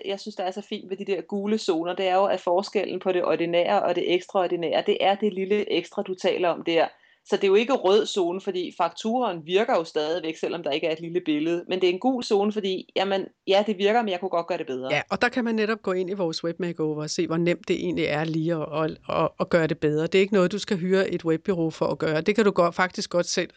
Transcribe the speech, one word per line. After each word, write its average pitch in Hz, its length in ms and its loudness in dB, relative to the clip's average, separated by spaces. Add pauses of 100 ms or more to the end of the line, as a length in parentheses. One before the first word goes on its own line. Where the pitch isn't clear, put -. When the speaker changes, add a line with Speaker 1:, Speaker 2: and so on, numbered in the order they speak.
Speaker 1:
jeg 196 160 -6
synes, 214 160 -12
der 190 80 -4
er 185 60 -4
så 202 100 -8
fint 202 300 -10
ved 190 60 -6
de 196 80 -8
der 190 180 -2
gule 208 360 -2
zoner, 175 360 0
det 190 120 -2
er 185 100 2
jo, 196 80 6
at 185 160 2
forskellen 185 600 0
på 185 120 0
det 180 120 0
ordinære 170 580 2
og 175 120 0
det 175 200 0
ekstraordinære, 175 720 0
det 208 140 2
er 196 140 4
det 202 200 0
lille 190 380 -2
ekstra, 175 300 -2
du 190 120 -6
taler 180 340 0
om - 160 -2
der, 165 240 2 (380)
så 202 100 0
det 196 80 0
er 196 40 4
jo 190 60 6
ikke 233 180 4
rød 208 340 4
zone, 175 340 -2
fordi 180 380 -6
fakturaen 208 680 -2
virker 208 300 2
jo 170 80 2
stadigvæk, 160 520 -4
selvom 170 260 -4
der 156 80 -4
ikke 160 160 0
er 156 60 0
et 160 80 -6
lille 170 260 -4
billede. 160 420 0
Men 185 120 -2
det 185 80 6
er 180 40 4
en 185 80 -4
gul 254 240 0
zone, 208 280 2
fordi, 190 320 -4 (120)
jamen, 196 280 0 (220)
ja, 196 200 4
det 202 120 -2
virker, 214 240 4
men 214 60 -2
jeg 180 120 -2
kunne 190 80 -4
godt 170 180 -2
gøre 175 120 -4
det 156 80 -8
bedre. 131 280 -6
Speaker 2:
Ja, 139 60 2 (100)
og - 120 -4
der 240 60 4
kan 240 160 -2
man 226 100 -2
netop 220 280 -2
gå 190 100 0
ind 185 180 -2
i - 20 -6
vores 175 320 -4
web 170 160 -4
makeover 156 420 -2
og 156 80 -6
se, 170 160 -2
hvor 160 100 -2
nemt 170 320 0
det 175 80 2
egentlig 165 280 -2
er 151 200 0
lige 160 300 -2
at, 151 300 -4
at, 160 120 -4 (260)
at, 156 60 2 (120)
at 180 100 -4
gøre 165 160 4
det 156 120 -2
bedre. 151 280 0
Det - 80 -2
er 190 60 6
ikke 202 140 2
noget, 180 180 4
du 208 60 -4
skal 190 200 -2
hyre 185 320 0
et 170 140 -6
webbureau 165 460 0
for 156 160 -2
at - 120 -2
gøre. 156 220 0
Det 202 160 2
kan 226 80 4
du 202 60 4
godt, 170 240 2
faktisk 185 360 -2
godt 175 160 0
selv - 300 -2